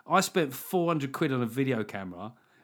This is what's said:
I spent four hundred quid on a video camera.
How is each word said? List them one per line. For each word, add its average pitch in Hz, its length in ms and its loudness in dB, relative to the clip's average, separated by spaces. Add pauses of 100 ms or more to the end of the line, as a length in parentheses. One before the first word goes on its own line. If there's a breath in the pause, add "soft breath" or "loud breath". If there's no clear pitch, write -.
I 175 160 4
spent 165 320 2
four 170 360 0
hundred 139 240 0
quid 147 200 0
on 127 100 0
a 117 40 0
video 120 380 0
camera. 95 480 -10 (320 soft breath)